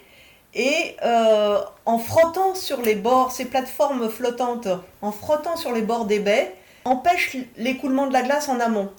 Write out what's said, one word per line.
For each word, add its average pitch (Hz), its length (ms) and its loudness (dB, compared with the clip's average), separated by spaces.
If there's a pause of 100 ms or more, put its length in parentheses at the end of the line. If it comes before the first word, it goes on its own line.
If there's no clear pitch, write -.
(540)
et, 302 500 -2
euh, 220 560 4 (260)
en 233 120 2
frottant 330 580 2
sur 269 260 -6
les 214 140 2
bords, 247 380 2
ces 262 100 -6
plateformes 254 640 -2
flottantes, 240 640 -4 (320)
en 208 100 -4
frottant 302 460 -2
sur 294 160 -4
les 226 80 -2
bords 220 240 -2
des 208 140 0
baies, 220 360 0 (300)
empêche 277 500 0 (220)
l'écoulement 262 500 -2
de 262 60 -2
la 254 80 2
glace 285 260 -2
en 247 140 0
amont. 214 380 0